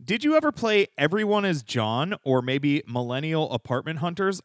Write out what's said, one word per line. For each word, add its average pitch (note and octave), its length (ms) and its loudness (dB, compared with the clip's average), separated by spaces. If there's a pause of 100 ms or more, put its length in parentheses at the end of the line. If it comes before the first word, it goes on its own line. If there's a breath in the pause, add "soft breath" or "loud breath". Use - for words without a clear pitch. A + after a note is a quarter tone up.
did A3+ 200 -2
you D4+ 120 4
ever D#4 160 4
play G#3+ 360 2 (100)
Everyone G3+ 460 2
is E3 180 0
John B2 520 -2 (100)
or C3 180 2
maybe C#3 440 0
Millennial C3 680 -2
Apartment C3 480 -4
Hunters F3+ 440 -2